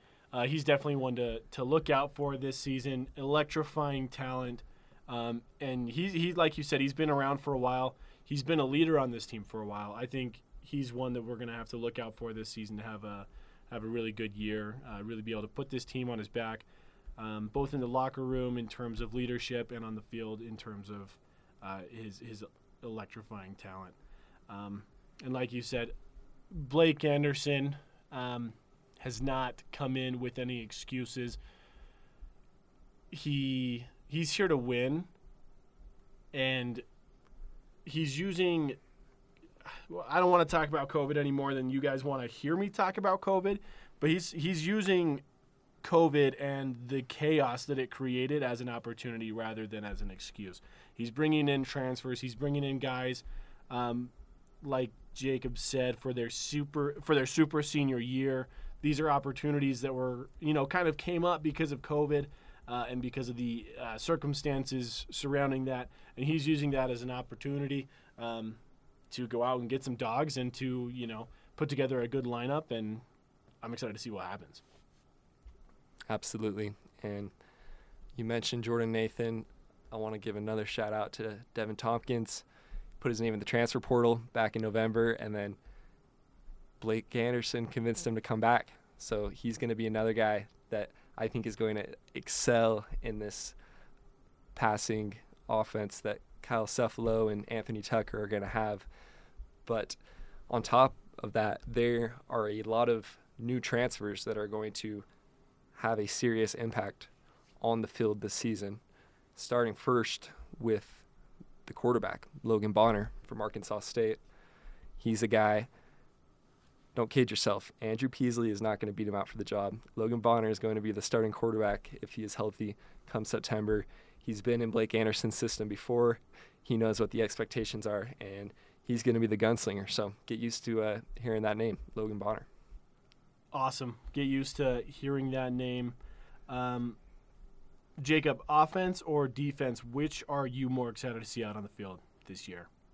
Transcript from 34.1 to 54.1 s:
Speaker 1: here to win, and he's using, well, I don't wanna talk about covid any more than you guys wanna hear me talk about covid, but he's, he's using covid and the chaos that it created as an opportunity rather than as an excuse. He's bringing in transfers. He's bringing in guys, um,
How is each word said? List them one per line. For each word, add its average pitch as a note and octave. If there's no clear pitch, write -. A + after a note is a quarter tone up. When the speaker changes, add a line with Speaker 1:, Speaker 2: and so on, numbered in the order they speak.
Speaker 1:
here G3
to D#3+
win, B2+
and B2+
he's D3
using, F3
well, E3+
I D#3+
don't F3+
wanna F3
talk D#3
about C#3+
covid D3
any C#3+
more C#3
than C3
you C3+
guys C3+
wanna C3+
hear D3
me G3
talk F#3+
about F#3
covid, G3
but D#3
he's, E3+
he's E3
using F#3
covid D3
and C#3
the C3+
chaos C#3+
that C#3
it B2+
created C3
as A#2+
an B2
opportunity A#2
rather A2
than G#2
as G2+
an G2
excuse. F#2
He's A#2
bringing D3+
in C#3
transfers. B2+
He's B2
bringing C#3+
in C3+
guys, B2+
um, B2